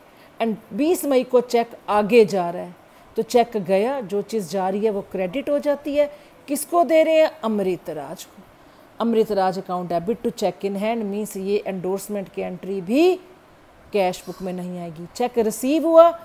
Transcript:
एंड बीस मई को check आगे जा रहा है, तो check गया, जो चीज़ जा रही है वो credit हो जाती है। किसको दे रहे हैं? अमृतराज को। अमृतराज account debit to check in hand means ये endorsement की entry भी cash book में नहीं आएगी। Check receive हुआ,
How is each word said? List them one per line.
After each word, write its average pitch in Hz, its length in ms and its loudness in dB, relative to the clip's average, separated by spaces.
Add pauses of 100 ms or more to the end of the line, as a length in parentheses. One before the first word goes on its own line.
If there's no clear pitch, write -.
(400)
एंड 226 160 0 (160)
बीस 302 320 0
मई 262 200 2
को 254 180 2
check 233 340 -2 (120)
आगे 214 360 6
जा 180 260 0
रहा 180 120 -8
है, 180 120 -14 (420)
तो 220 60 -2
check 233 360 2
गया, 202 420 0
जो 202 220 -4
चीज़ 202 280 -6
जा 190 180 -2
रही 202 160 -2
है 226 60 2
वो 196 120 -4 (100)
credit 190 380 -4
हो 294 80 2
जाती 285 380 -4
है। 294 140 2 (380)
किसको 330 360 0
दे 320 180 4
रहे 320 180 4
हैं? 311 100 4 (100)
अमृतराज 185 840 -4
को। - 180 -20 (580)
अमृतराज 214 580 2
account 180 320 -6
debit 175 320 -2
to 240 100 -2
check 185 320 -4
in 196 160 -4
hand 220 240 -2
means 208 320 -6
ये 196 200 -2 (100)
endorsement 190 640 -6
की 190 140 -10
entry 185 380 -8
भी 294 340 4 (800)
cash 185 340 0
book 185 160 -12
में 185 100 -8
नहीं 180 260 -8
आएगी। 170 280 -12 (100)
Check 247 220 -2
receive 262 480 0
हुआ, 330 240 8 (140)